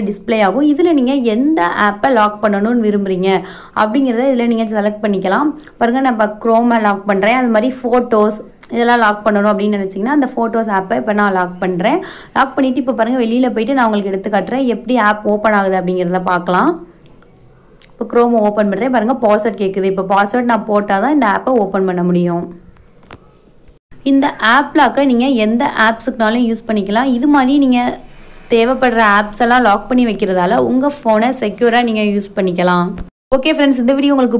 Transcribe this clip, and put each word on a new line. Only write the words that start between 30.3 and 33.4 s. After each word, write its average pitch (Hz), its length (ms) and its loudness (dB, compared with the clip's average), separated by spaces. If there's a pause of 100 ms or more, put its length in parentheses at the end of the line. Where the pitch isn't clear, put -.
உங்க 262 200 0 (140)
போனை 220 240 2 (140)
செக்யூரா 226 380 0 (100)
நீங்க 214 140 -2 (100)
யூஸ் 202 240 -4
பண்ணிக்கலாம். 180 500 0 (480)
Okay 311 200 0